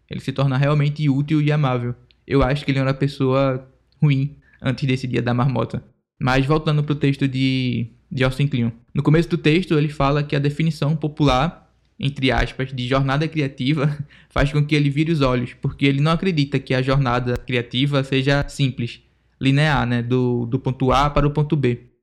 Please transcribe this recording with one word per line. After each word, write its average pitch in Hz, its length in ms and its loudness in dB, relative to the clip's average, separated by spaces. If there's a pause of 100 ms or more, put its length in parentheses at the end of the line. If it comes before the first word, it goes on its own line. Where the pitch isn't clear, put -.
(100)
Ele - 100 -10
se 135 120 -6
torna 135 240 0
realmente 147 540 2
útil 147 320 0
e 147 100 2
amável. 127 420 0 (320)
Eu 139 160 2
acho 143 220 0
que - 60 -2
ele 135 80 -2
era 131 100 0
uma 135 60 0
pessoa 135 760 -2 (320)
ruim 139 340 2 (280)
antes 127 260 -2
desse 131 180 -2
dia 123 140 -2
da 120 140 0
marmota. 123 500 -2 (340)
Mas 131 280 2
voltando 156 360 2
pro 147 120 -2
texto 143 340 0
de, 127 600 0 (220)
de 127 140 0
Austin 131 220 0
Kleon. 120 240 0 (240)
No 143 80 -2
começo 160 260 4
do 170 80 -2
texto, 165 400 2
ele 151 140 0
fala 143 320 0
que 147 120 -6
a 143 40 0
definição 151 580 -2
popular, 151 760 0 (300)
entre 135 300 -2
aspas, 123 420 -2
de 123 160 -4
jornada 139 400 2
criativa 147 680 -2 (180)
<laughs> - 180 -20
faz 143 200 2
com 147 140 2
que 147 100 -2
ele 147 140 4
vire 156 240 0
os 156 80 0
olhos, 127 400 0
porque - 240 -2
ele 139 160 2
não 156 120 2
acredita 160 460 0
que 135 140 -6
a 131 80 2
jornada 123 560 0
criativa 131 640 -2
seja 139 460 0
simples, 123 540 -4 (360)
linear, 135 480 2
né, 120 160 0
do, 120 440 0
do 117 120 -2
ponto 131 340 -2
A 139 180 2
para 147 160 2
o 147 40 0
ponto 147 240 0
B. 123 360 -2 (120)